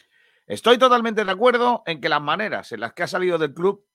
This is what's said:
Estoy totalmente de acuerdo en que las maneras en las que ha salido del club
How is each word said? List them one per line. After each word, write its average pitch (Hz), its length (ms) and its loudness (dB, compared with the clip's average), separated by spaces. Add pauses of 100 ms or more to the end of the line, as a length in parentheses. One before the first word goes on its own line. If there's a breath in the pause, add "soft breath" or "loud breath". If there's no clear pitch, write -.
(460 soft breath)
Estoy 233 320 2
totalmente 233 460 2
de 190 60 -2
acuerdo 240 560 2
en 160 140 -6
que 160 100 -4
las 147 100 2
maneras 151 520 -4
en 107 80 -10
las 113 120 -8
que 175 100 -10
ha 160 60 -4
salido 180 300 -2
del 147 160 -2
club 196 400 -2